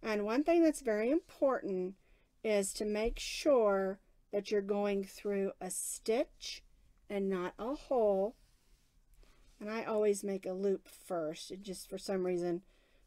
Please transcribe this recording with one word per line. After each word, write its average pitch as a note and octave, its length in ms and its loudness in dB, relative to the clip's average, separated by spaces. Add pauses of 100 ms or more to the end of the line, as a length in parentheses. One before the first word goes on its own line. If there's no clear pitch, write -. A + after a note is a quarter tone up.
And G#3+ 220 -2
one A#3+ 200 0
thing E4+ 180 6
that's D#4 180 4
very A3+ 300 0
important G#3+ 840 0 (500)
is G3+ 300 2
to A3 100 -4
make G#3+ 340 -2
sure G3+ 800 4 (340)
that G3+ 180 -2
you're G#3 120 2
going G3+ 420 0
through G3 560 -4
a F3 100 -8
stitch - 920 -4 (480)
and G3 180 -2
not F#3 300 -2
a A#3 160 -4
hole. G#3+ 600 0 (1200)
And G#3 100 -8
I A3+ 140 -6
always G#3+ 380 2
make G3 240 -4
a F#3 60 -4
loop F#3+ 340 0
first. E3 640 -6
It F#3 120 -12
just, F#3+ 280 -12
for F#3+ 80 -8
some F#3+ 260 -2
reason, F3 380 0 (440)